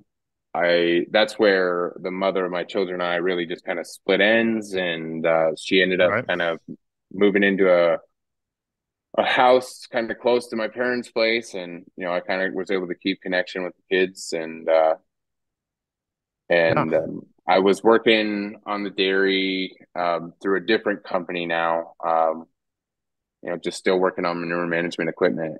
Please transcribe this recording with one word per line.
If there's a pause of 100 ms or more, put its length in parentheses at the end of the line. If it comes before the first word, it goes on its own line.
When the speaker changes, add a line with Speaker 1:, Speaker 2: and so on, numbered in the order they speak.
(520)
Speaker 1:
I,
that's
where
the
mother
of
my
children
and
I
really
just
kinda
split
ends,
and,
uh,
she
ended
up
Speaker 2:
Right.
Speaker 1:
kind
of (520)
moving
into
a, (1160)
a
house
kinda
close
to
my
parents'
place,
and, (120)
you
know,
I
kinda
was
able
to
keep
connection
with
the
kids,
and,
uh, (1500)
and,
Speaker 2:
Yeah.
Speaker 1:
um, (220)
I
was
working
on
the
dairy, (200)
um,
through
a
different
company
now, (100)
um, (960)
you
know,
just
still
working
on
manure
management
equipment,